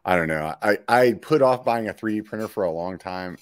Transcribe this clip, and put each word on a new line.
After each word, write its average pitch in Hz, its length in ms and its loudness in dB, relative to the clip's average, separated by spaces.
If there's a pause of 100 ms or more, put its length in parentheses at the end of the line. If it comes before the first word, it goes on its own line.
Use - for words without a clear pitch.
I 92 120 2
don't 80 120 2
know. 78 340 -4
I, 104 160 2 (100)
I 123 260 6
put 139 280 0
off 127 220 2
buying 117 240 -2
a 92 40 -6
three 107 240 -6
D 107 60 -4
printer 110 260 -8
for 101 160 -4
a 85 60 0
long 85 280 -6
time, 92 440 -10